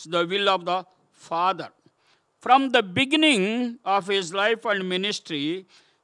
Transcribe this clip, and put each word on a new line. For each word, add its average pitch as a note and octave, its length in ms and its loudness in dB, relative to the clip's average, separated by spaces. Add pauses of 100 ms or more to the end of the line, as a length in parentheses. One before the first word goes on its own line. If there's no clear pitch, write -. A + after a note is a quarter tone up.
the E3+ 220 0
will G3+ 220 0
of F#3+ 160 2
the F3+ 200 -2 (260)
Father. E3+ 600 -4 (680)
From C4 320 4
the A#3+ 120 4
beginning A#3+ 1000 0
of F#3+ 220 0
his G3 260 -2
life A3 340 0
and F#3+ 220 -2
ministry, F3+ 800 -6 (360)